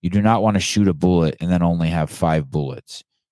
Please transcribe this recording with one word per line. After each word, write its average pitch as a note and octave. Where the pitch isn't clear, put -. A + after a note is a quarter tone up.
You F2
do G2+
not A2
want G#2+
to F2+
shoot G2+
a F2+
bullet E2+
and E2+
then F2
only E2+
have E2
five D#2+
bullets. -